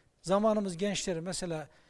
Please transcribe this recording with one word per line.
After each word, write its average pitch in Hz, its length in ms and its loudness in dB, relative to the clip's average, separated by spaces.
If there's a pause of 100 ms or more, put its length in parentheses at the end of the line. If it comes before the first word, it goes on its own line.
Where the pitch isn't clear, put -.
(220)
Zamanımız 202 540 2
gençleri 185 440 -2
mesela 165 480 -6 (220)